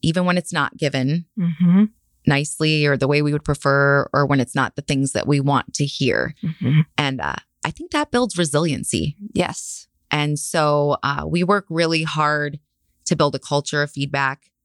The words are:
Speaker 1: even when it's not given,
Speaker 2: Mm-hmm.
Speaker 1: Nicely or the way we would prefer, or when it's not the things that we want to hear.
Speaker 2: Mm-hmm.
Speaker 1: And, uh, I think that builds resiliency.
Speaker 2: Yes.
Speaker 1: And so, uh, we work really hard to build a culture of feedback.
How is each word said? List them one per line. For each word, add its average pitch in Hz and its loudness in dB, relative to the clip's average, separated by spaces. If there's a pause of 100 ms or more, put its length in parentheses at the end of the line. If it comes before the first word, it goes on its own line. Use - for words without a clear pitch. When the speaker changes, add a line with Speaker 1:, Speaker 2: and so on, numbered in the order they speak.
Speaker 1:
even 170 0
when 180 2
it's 175 -8
not 151 -2
given, 143 -2 (120)
Speaker 2:
Mm-hmm. 175 4 (400)
Speaker 1:
Nicely 151 2
or 143 4
the 135 0
way 143 2
we 147 0
would 147 -4
prefer, 139 2
or 143 4
when 139 2
it's - -2
not 135 -2
the 147 -8
things 135 -2
that - -2
we 143 2
want 139 0
to 147 0
hear. 131 -2
Speaker 2:
Mm-hmm. 156 0 (180)
Speaker 1:
And, 135 -2
uh, 71 -4 (280)
I - -2
think 339 -14
that 294 -2
builds 240 -2
resiliency. 147 -2 (180)
Speaker 2:
Yes. - -4 (240)
Speaker 1:
And 147 0
so, 147 0
uh, 143 -4
we 175 0
work 196 0
really 165 0
hard 147 -2 (480)
to 170 0
build 143 2
a 131 -6
culture 147 -2
of 147 -4
feedback. 139 -4 (140)